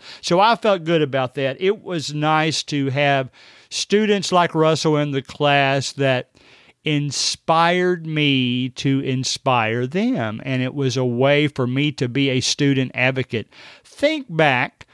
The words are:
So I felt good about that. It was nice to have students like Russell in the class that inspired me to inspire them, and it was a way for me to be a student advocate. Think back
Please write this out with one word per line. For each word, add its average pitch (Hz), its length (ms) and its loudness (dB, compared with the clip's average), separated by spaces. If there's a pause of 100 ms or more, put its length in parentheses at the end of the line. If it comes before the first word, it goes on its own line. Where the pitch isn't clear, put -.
(220)
So 175 180 0
I 220 160 4
felt 196 300 0
good 165 160 2
about 131 340 -2
that. 135 240 -4
It 196 240 -2
was 147 300 -6
nice 156 500 0
to 139 280 -4
have 139 380 0 (400)
students 202 600 0
like 175 240 2
Russell 156 420 2
in 147 140 -2
the 135 100 -2
class 139 720 0
that 135 360 -2 (540)
inspired 165 1200 0
me 131 600 0
to 135 320 -2
inspire 127 840 -2
them, 147 580 -2
and 131 200 -2
it 131 100 -4
was 135 240 -2
a 131 80 0
way 135 420 2
for 131 200 -4
me 139 240 0
to 131 180 -4
be 139 200 0
a 131 100 0
student 135 560 0
advocate. 123 520 -2 (360)
Think 294 460 -2
back 147 640 0